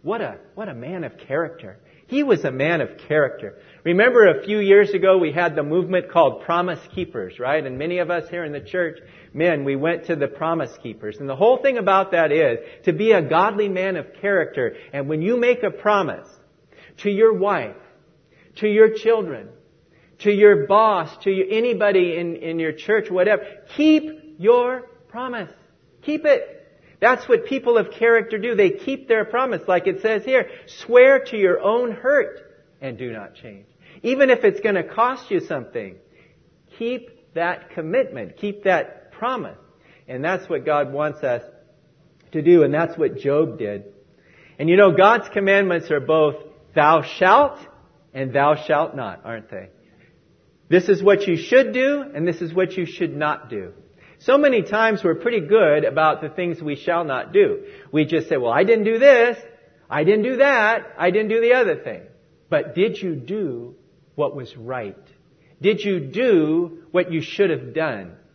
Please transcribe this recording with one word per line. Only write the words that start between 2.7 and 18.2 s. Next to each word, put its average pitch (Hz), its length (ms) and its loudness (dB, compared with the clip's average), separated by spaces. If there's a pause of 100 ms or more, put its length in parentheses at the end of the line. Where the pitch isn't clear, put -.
of - 160 -6 (120)
character. 135 500 -2 (260)
Remember 214 420 4
a 180 180 2
few 208 140 -4
years 202 320 6
ago 190 280 2
we 160 140 0
had 170 220 -2
the 151 80 -2
movement 170 480 -2
called 143 340 2
Promise 170 360 -2 (140)
Keepers, 120 440 -10
right? 143 260 -2
And 135 120 -10
many 175 220 -6
of 170 120 -4
us 165 200 -6
here 175 140 -10
in 147 80 -10
the 143 80 -10
church, 175 400 -6 (340)
men, 160 300 0
we 139 120 -2
went 165 300 -4
to 165 100 -4
the 139 120 -2
Promise 160 540 -6
Keepers. 107 360 -14
And 139 100 -12
the 135 80 -8
whole 233 220 4
thing 262 180 0
about 190 360 2
that 160 200 2
is 143 260 2 (260)
to 180 80 0
be 214 200 2
a 190 80 4
godly 196 480 0
man 185 280 -4
of 139 240 -10
character. 156 560 -2 (160)
And 139 160 -8
when 156 140 -4
you 226 140 0
make 240 260 0
a 202 80 -2
promise 196 580 -2 (680)
to 202 120 -4
your 214 240 4
wife, 175 420 -4 (800)